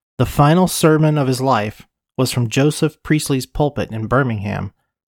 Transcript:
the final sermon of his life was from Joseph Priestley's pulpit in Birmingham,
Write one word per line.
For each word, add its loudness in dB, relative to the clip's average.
the 0
final 4
sermon 2
of 0
his 0
life -2
was 0
from -2
Joseph 0
Priestley's -2
pulpit -4
in -6
Birmingham, -2